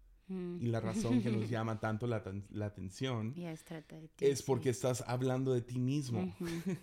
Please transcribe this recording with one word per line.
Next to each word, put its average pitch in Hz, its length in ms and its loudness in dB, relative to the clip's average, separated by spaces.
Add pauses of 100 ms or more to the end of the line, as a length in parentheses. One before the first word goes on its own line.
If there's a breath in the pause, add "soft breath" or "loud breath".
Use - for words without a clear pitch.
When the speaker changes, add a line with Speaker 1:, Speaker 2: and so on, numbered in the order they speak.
(280)
Speaker 1:
Mm. 180 340 -6
Speaker 2:
Y 120 60 0
la 113 120 2
razón 117 420 2
que 117 100 2
nos - 0 -
Speaker 1:
<laughs> 110 180 2
Speaker 2:
llama 110 300 0
tanto 110 280 0
la 110 160 0
aten-, 98 260 -6
la 104 180 -2
atención 110 680 -4
Speaker 1:
Ya, 175 160 -8
es 160 120 -12
trata 160 360 -14
de 156 100 -16
ti, - 160 2
Speaker 2:
es 139 180 6
porque 123 300 4
Speaker 1:
sí. - 40 -6
Speaker 2:
estás 127 300 0
hablando 127 460 2
de 123 80 4
ti 120 180 -4
mismo. 131 600 0
Speaker 1:
Ujú. 170 440 -2